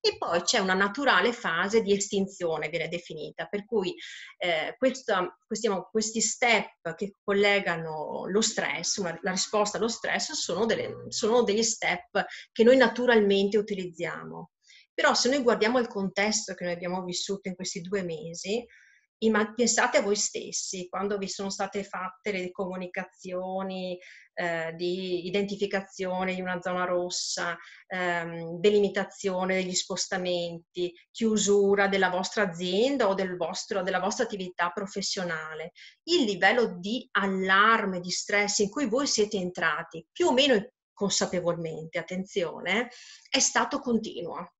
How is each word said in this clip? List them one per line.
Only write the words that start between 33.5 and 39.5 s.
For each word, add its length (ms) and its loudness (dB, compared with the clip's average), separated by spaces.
della 160 -2
vostra 260 0
attività 460 -4
professionale. 1000 -6
Il 200 4
livello 540 2
di 340 -6
allarme, 840 4
di 120 -8
stress 480 0
in 120 2
cui 160 -2
voi 220 0
siete 280 0
entrati, 760 -4